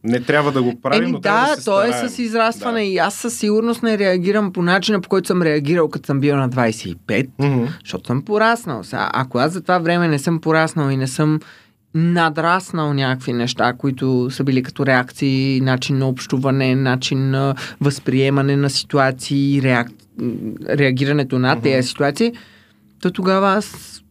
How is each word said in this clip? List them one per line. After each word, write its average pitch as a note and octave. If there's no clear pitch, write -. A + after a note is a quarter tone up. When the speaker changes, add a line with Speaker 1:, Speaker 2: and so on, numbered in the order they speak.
Speaker 1:
Не A#2
трябва D3
да C3+
го A#2+
правим, -
Speaker 2:
Еми -
Speaker 1:
но -
трябва G3+
Speaker 2:
да, C4+
Speaker 1:
да D4+
се C#4
Speaker 2:
то G3
е A3+
Speaker 1:
стараем. A#3+
Speaker 2:
с A#3+
израстване A3+
Speaker 1:
Да. G#3
Speaker 2:
и F#3+
аз F3
със A#3
сигурност A3+
не A3
реагирам G3
по -
начина, F#3
по -
който F#3+
съм F3+
реагирал, D#3
като C3+
съм C#3
бил C#3+
на C3
двайсет A#2
и F2
пет, B2+
Speaker 1:
Мгм. C3+
Speaker 2:
защото -
съм B2+
пораснал. G#3+
Сега, -
ако B2+
аз D3
за F#3
това F3+
време E3+
не D3
съм D#3+
пораснал D#3+
и C3+
не C3
съм D#3
надраснал E3
някакви C3
неща, A#2+
които C3
са B2+
били C3
като C3+
реакции, C3
начин C3
на C3+
общуване, C3
начин C3+
на C3+
възприемане C#3
на C#3+
ситуации, C#3
реак-, B2
реагирането C3+
на B2+
Speaker 1:
Мгм. A#2+
Speaker 2:
тези C3
ситуации, D3
то F3+
тогава F#3+
аз -